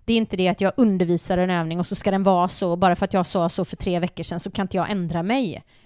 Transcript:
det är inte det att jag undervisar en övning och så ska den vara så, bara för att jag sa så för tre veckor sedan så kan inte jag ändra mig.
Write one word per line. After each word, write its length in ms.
det 80
är 40
inte 200
det 100
att 140
jag 160
undervisar 600
en 120
övning 300
och 80
så 80
ska 160
den 120
vara 240
så, 280
bara 200
för 100
att 80
jag 120
sa 240
så 160
för 100
tre 240
veckor 240
sedan 160
så 120
kan 120
inte 140
jag 140
ändra 320
mig. 400